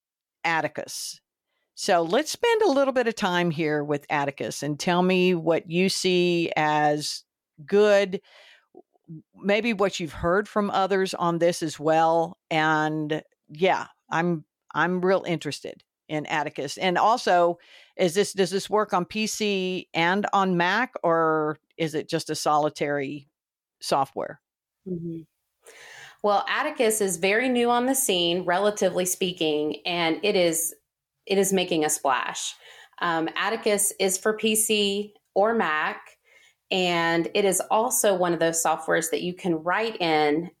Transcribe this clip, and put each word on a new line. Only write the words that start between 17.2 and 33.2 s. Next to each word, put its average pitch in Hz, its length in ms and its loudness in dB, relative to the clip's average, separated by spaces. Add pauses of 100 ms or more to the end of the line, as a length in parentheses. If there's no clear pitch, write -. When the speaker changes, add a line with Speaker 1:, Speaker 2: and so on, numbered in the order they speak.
Speaker 1:
is 175 160 0
this, 202 200 0
does 190 180 0
this 190 180 -4
work 202 240 0
on 180 120 0
P 220 200 -4
C 190 680 -2
and 175 400 0
on 190 240 2
Mac, 196 360 0 (100)
or 160 560 2 (180)
is 156 180 -4
it - 140 -6
just 160 200 -4
a 151 60 -4
solitary 147 920 -2 (520)
software? - 600 -4 (460)
Speaker 2:
Mm-hmm. 170 340 -8 (1000)
Well, 208 260 2
Atticus 233 540 0
is 190 160 -2
very 208 320 2
new 240 200 2
on 240 160 2
the 262 100 0
scene, 180 500 0
relatively 185 600 0
speaking, 156 800 -2
and 170 380 -2
it 202 120 2
is, 170 380 0 (520)
it 196 120 0
is 196 160 2
making 175 320 0
a 151 40 2
splash. - 640 -2 (460)
Um, 165 360 -2